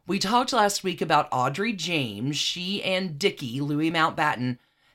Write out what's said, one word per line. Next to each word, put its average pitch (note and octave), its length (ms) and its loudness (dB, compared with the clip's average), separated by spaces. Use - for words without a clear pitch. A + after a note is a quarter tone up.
We F#3+ 120 0
talked A#3+ 340 0
last G#3 300 2
week F#3 180 -2
about D#3 300 2
Audrey C#3+ 420 0
James. C#3+ 640 -2
She F3+ 460 -2
and F#3 360 -2
Dickie, C#3 420 0
Louis D3+ 300 0
Mountbatten, D3+ 680 0